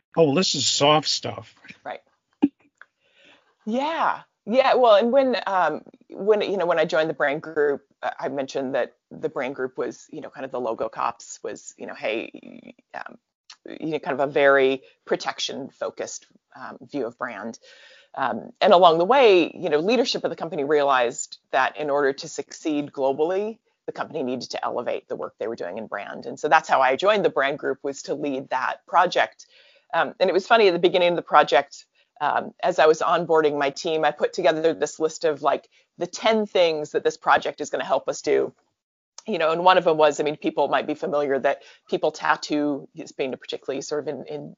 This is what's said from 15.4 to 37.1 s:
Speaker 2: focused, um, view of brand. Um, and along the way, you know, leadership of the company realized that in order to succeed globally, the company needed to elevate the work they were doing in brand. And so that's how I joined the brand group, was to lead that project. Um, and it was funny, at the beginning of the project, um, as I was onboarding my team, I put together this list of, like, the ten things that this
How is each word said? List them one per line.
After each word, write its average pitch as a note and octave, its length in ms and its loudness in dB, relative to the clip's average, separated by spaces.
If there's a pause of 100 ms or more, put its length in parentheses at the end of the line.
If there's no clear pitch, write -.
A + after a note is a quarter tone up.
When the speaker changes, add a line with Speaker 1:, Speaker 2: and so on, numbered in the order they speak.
Speaker 2:
focused, - 580 -10 (280)
um, A2+ 260 -16
view C3 240 -6
of A#2+ 120 -10
brand. A2+ 420 -10 (560)
Um, A#2 360 -6 (100)
and G3 100 6
along F3 280 8
the E3+ 60 2
way, G#3 480 6
you E3 160 -6
know, D3 100 2
leadership A3 440 0
of E3+ 60 -2
the E3 80 -8
company D#3+ 260 -6
realized C#3 760 0 (120)
that C3 240 0
in D3+ 140 -6
order C#3 240 2
to D3 160 -12
succeed D3 640 -6
globally, E3+ 680 -2 (260)
the A#3 60 -12
company E3 320 -8
needed B2 280 -6
to - 120 -8
elevate A#2+ 460 -6
the B2+ 80 -8
work - 220 -12
they G#2 80 -6
were A2+ 100 -6
doing F2+ 200 -10
in A2 100 -12
brand. B2 380 -12
And C#3 140 -12
so D#3 80 -4
that's D#3 220 2
how C3 120 4
I C3 140 2
joined F#3+ 300 2
the D3 40 2
brand C#3 300 -2
group, C#3 240 -6
was C#3 200 -10
to D#3+ 120 -6
lead C#3 340 -6
that B2+ 380 -4
project. F3+ 580 0 (480)
Um, D#3 280 0
and F#3 80 2
it E3 40 0
was G3 140 0
funny, A3+ 220 6
at E3+ 40 2
the F3 60 -2
beginning F3 300 4
of F3 80 0
the D#3 40 -4
project, D3+ 640 2 (340)
um, B2 320 -2 (120)
as F3+ 160 0
I D#3+ 80 8
was D#3+ 120 4
onboarding D#3+ 600 2
my C#3 100 2
team, D#3 340 -4
I D3 80 4
put - 220 -2
together E3 400 2
this D3 260 -4
list D#3 240 -4
of, D3 200 -2
like, C#3 260 -2 (300)
the F3 80 -6
ten A3 400 0
things D#3+ 440 0
that D3+ 120 -2
this D#3 120 0